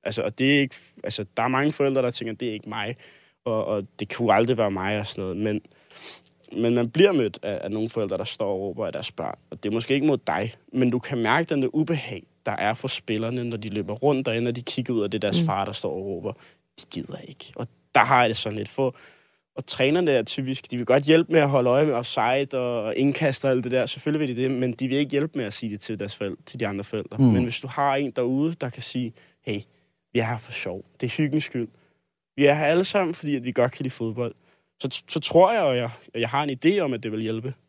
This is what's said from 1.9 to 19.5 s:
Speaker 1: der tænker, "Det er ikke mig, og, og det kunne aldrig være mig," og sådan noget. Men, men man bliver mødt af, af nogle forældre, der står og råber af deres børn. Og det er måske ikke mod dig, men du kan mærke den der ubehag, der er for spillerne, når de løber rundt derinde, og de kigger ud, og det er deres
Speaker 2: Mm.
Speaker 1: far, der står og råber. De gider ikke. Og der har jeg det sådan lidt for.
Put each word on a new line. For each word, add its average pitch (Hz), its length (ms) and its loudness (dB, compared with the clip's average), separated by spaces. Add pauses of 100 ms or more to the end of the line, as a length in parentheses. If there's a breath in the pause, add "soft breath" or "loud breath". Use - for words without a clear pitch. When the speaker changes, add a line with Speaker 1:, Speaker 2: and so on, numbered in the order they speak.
Speaker 1:
der 123 100 0
tænker, 113 220 -6
"Det 123 160 -6
er 107 40 -6
ikke 107 160 -10
mig, 110 260 -6 (500 loud breath)
og, 110 200 0
og 101 180 -2 (160)
det - 160 -8
kunne 113 180 4
aldrig 117 240 4
være 107 140 2
mig," 98 280 -2
og 104 80 -6
sådan - 140 -8
noget. 92 160 -4
Men, 107 240 0 (1000 loud breath)
men 117 140 2
man 120 140 2
bliver 190 220 6
mødt 120 320 0
af, 101 200 -4
af 98 80 -6
nogle 110 180 -2
forældre, 101 280 -4
der 98 60 -4
står 101 300 -4
og 95 60 -2
råber 101 260 -4
af 82 80 -4
deres - 180 -8
børn. - 260 -8 (140)
Og - 120 -16
det 104 60 -2
er 104 40 -2
måske 117 200 0
ikke 139 140 2
mod 139 100 4 (100)
dig, 98 260 -2 (200)
men 127 160 4
du 120 100 0
kan 139 180 -6
mærke 131 360 2
den 143 80 0
der 131 140 0
ubehag, 147 480 -2 (220)
der 113 60 -4
er 104 220 -2
for 123 140 -6
spillerne, 117 560 -4
når 117 140 -4
de 104 120 -8
løber 104 240 -4
rundt 131 320 2
derinde, 117 240 0
og 120 60 -2
de 123 60 -8
kigger 123 320 -4
ud, 113 80 2
og 101 100 -2
det 110 120 -2
er 104 60 2
deres 90 120 2
Speaker 2:
Mm. 85 40 2
Speaker 1:
far, 98 200 0
der 95 60 -8
står 90 240 -6
og 95 100 -6
råber. 98 280 -6 (460 soft breath)
De - 120 -16
gider - 260 -10 (100)
ikke. - 280 -20
Og 120 120 -10 (280)
der 127 80 8
har 127 180 6
jeg 117 80 4
det 110 80 -2
sådan 107 200 -4
lidt 104 120 -6
for. 131 260 -2 (600 soft breath)